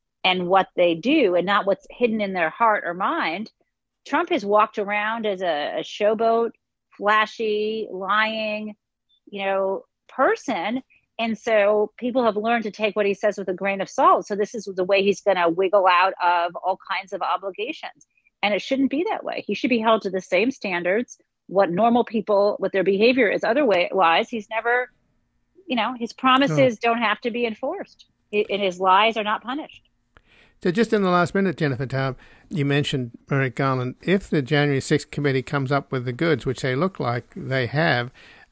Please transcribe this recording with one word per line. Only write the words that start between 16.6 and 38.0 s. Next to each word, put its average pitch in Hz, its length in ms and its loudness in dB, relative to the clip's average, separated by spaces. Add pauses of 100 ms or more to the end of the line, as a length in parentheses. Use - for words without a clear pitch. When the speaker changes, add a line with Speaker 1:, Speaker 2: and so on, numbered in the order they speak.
Speaker 1:
kinds 190 220 -6
of 180 100 -6
obligations. 185 840 -8 (360)
And 202 100 0
it 185 100 -2
shouldn't 269 280 0
be 311 180 -2
that - 160 -6
way. - 220 -6
He 208 80 -4
should 233 160 -2
be 240 80 2
held 220 240 2
to 196 80 -6
the 185 100 -4
same 196 300 0
standards, 185 680 -4 (280)
what 185 240 0
normal 233 340 2
people, 208 540 0
what 190 140 -4
their 190 120 0
behavior 214 440 4
is 180 160 -2
otherwise. 190 840 2
He's 220 220 -10
never, 233 400 -2 (760)
you 262 100 -4
know, 226 220 -2
his 226 140 -6
promises 262 720 2
Speaker 2:
Sure. 233 120 2
Speaker 1:
don't 233 80 -2
have 214 200 0
to 247 80 -4
be 240 160 -2
enforced, 269 600 -8 (260)
i-, 208 180 0
and 202 100 -2
his 180 200 -2
lies 196 360 4
are 214 80 -4
not 208 180 -4
punished. 262 400 -10 (800)
Speaker 2:
So 185 80 0
just 220 220 2
in 214 100 2
the 185 80 2
last 175 240 2
minute, 196 240 0
Jennifer 139 280 -2
Taub, 135 300 -2 (320)
you 147 160 -2
mentioned 139 460 0 (180)
Merrick 135 260 0
Garland. 131 460 -2
If 196 300 0
the 160 120 2
January 143 380 2
sixth - 300 0
committee 135 320 0
comes 139 280 -2
up 143 220 -2
with 127 140 -4
the 127 60 -4
goods, 147 340 0
which 127 160 -4
they 131 120 0
look 180 240 -2
like 123 260 -2 (120)
they 131 300 -2
have, 131 440 0 (420)